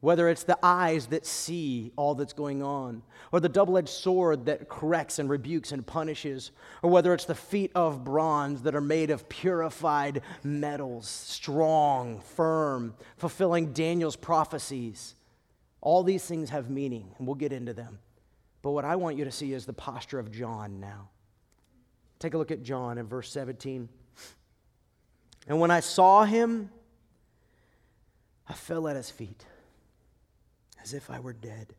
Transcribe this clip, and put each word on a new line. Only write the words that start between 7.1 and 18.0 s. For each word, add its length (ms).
it's 100
the 120
feet 400
of 260
bronze 600
that 120
are 60
made 300
of 180
purified 920
metals, 680
strong, 1120
firm, 760
fulfilling 560
Daniel's 440
prophecies. 960
All 220
these 220
things 260
have 180
meaning, 480
and 100
we'll 100
get 160
into 200
them. 280